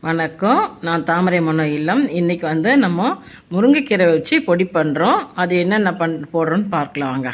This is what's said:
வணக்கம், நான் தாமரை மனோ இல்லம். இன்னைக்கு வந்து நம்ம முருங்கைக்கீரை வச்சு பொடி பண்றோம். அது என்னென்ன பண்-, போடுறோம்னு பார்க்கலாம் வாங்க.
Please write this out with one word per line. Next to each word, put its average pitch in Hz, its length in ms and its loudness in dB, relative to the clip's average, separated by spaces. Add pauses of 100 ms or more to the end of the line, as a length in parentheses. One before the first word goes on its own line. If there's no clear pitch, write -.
வணக்கம், 165 540 0 (280)
நான் 165 220 -2
தாமரை 175 380 2
மனோ 160 180 0 (120)
இல்லம். 175 260 0 (160)
இன்னைக்கு 175 320 -2
வந்து 160 200 0 (120)
நம்ம 180 240 0 (460)
முருங்கைக்கீரை 220 580 2
வச்சு 160 240 0 (140)
பொடி 180 160 2 (100)
பண்றோம். 165 460 2 (220)
அது 175 100 -2 (100)
என்னென்ன 196 280 2 (100)
பண்-, 165 180 -2 (140)
போடுறோம்னு 165 420 0
பார்க்கலாம் 143 380 -4
வாங்க. 127 220 -4